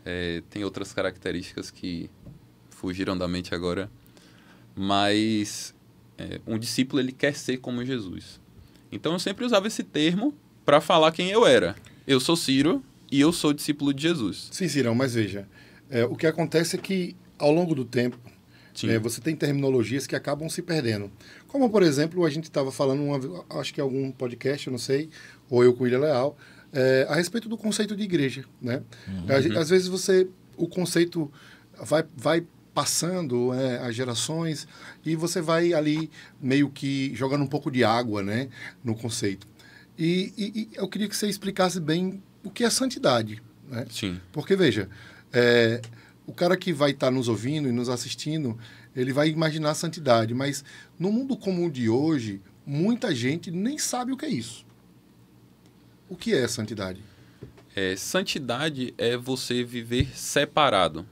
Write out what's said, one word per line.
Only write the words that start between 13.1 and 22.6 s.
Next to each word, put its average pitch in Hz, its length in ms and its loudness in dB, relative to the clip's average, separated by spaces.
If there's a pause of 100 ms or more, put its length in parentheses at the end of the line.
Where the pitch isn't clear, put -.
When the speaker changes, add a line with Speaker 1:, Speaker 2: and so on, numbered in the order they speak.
Speaker 1:
e 139 80 2
eu 151 140 6
sou 156 200 2
discípulo 143 400 -2
de 139 100 -6
Jesus." 147 480 -2
Speaker 2:
Sim, 180 160 -4
Cirão, 127 280 2
mas 123 200 2
veja, 101 320 -2 (420)
é, 120 160 2
o - 100 -4
que 165 120 2
acontece 160 500 0
é - 20 -4
que, 185 360 -2 (220)
ao 147 140 4
longo 165 240 2
do 131 100 -4
tempo, 123 320 0 (560)
Speaker 1:
Sim. 110 160 -4
Speaker 2:
é, 113 100 4
você 113 200 -4
tem 160 160 -4
terminologias 135 720 0
que - 80 -6
acabam 147 340 -4
se 175 120 -6
perdendo. 117 500 -2 (360)
Como, 262 220 2
por 208 140 4
exemplo, 160 420 4
a 160 40 4
gente 147 220 -6
tava 135 200 0